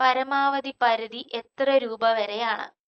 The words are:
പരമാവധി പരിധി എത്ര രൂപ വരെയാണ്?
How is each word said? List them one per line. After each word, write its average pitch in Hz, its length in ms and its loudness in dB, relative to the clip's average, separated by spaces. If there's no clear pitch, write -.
പരമാവധി 269 720 0
പരിധി 226 380 -2
എത്ര - 260 -4
രൂപ 220 200 -4
വരെയാണ്? 208 480 -4